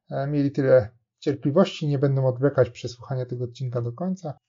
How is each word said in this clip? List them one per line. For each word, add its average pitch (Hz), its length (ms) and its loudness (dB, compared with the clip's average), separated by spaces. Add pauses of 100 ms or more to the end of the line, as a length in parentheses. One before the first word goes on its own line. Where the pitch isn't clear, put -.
(120)
e, 139 160 -4
mieli 143 240 0
tyle 131 380 4 (300)
cierpliwości, 156 680 0
nie 143 120 0
będą 135 280 2
odwlekać 127 420 2
przesłuchania - 560 -10
tego 123 180 -8
odcinka 123 380 -6
do 120 120 -6
końca, 175 400 -8 (160)